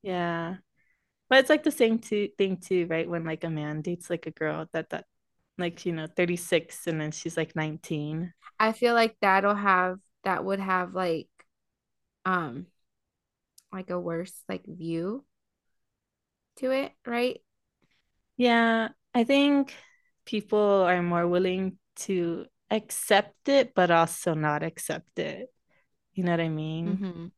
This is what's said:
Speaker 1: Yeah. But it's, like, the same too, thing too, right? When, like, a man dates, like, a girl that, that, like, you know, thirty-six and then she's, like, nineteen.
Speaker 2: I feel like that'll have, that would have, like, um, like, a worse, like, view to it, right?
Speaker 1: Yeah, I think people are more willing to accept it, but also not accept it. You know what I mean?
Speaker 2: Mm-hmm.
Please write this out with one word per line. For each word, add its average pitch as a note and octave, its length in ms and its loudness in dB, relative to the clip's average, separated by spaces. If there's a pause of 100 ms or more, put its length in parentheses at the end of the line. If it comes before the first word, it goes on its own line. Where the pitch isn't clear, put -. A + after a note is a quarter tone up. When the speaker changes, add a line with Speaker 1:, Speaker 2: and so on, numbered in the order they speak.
Speaker 1:
Yeah. F3 540 -4 (720)
But C4 120 8
it's, C4 100 4
like, D4+ 140 4
the D#4 80 2
same A3+ 260 4
too, G#3 300 -2 (100)
thing F#3+ 200 0
too, F3+ 300 0
right? E3 200 -2
When, E3+ 160 -4
like, D#3+ 200 -6
a E3 60 -4
man D3+ 320 -4
dates, F3 280 -6
like, E3+ 160 -6
a D#3+ 40 -8
girl D#3 420 -4
that, D#3+ 180 -6
that, - 160 -10 (520)
like, F3 280 -6
you F3 60 -2
know, D#3 140 -6
thirty-six F3 800 -2
and D#3+ 140 -2
then D3+ 120 -4
she's, - 240 -8
like, D#3+ 200 -4
nineteen. D#3 760 -6 (280)
Speaker 2:
I A3 120 4
feel A#3 220 0
like A3+ 260 2
that'll G3 340 4
have, F#3+ 440 2 (260)
that F#3+ 200 -2
would G3 160 -4
have, F#3 340 -2
like, F3 340 -2 (960)
um, F3 420 -2 (1040)
like, F#3 180 -10
a F3+ 80 -4
worse, E3+ 500 -8
like, F#3 180 -8
view E3+ 580 -6 (1300)
to B3+ 140 -4
it, C4+ 220 -4 (140)
right? A#3+ 340 -2 (960)
Speaker 1:
Yeah, A3+ 520 4 (260)
I A#3 100 4
think C#4 500 4 (520)
people G#3+ 320 -2
are F#3+ 440 4
more F3 240 0
willing F#3 520 0 (280)
to F3 400 -2 (240)
accept - 760 0
it, C#4 260 2
but F3+ 160 4
also E3 440 2
not D3+ 280 0
accept - 560 -8
it. D#3 300 -8 (680)
You F#3 100 -4
know F3 80 2
what E3 80 2
I E3 80 0
mean? D#3+ 380 -4 (100)
Speaker 2:
Mm-hmm. F3 300 -8 (120)